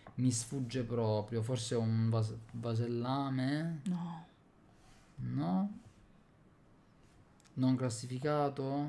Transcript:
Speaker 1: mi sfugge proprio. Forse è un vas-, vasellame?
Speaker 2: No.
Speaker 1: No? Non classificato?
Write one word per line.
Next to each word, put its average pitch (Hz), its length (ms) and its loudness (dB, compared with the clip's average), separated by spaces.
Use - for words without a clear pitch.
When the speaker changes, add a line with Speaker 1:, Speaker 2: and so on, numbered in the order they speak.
Speaker 1:
mi 127 160 4
sfugge 127 500 -2
proprio. 113 580 2
Forse 120 360 -2
è - 20 4
un 113 320 4
vas-, 113 240 2
vasellame? 131 1300 -2
Speaker 2:
No. 170 420 -4
Speaker 1:
No? 170 640 -2
Non 131 220 4
classificato? 135 880 0